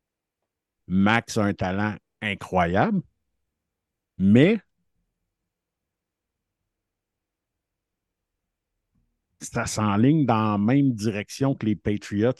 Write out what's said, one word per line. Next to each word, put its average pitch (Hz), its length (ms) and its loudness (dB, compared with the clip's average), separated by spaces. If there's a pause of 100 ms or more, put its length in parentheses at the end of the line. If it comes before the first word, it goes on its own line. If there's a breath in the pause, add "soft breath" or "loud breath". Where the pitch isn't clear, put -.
(880)
Max 101 520 0
a 104 60 2
un 101 100 0
talent 98 420 -4 (240)
incroyable, 98 840 -2 (1160)
mais 127 420 4 (4000)
ça 113 260 -8
s'enligne 113 580 2
dans 110 280 0
la 104 60 -2
même 131 340 2
direction 110 640 -4
que 107 120 -8
les 107 100 0
Patriots 104 640 -2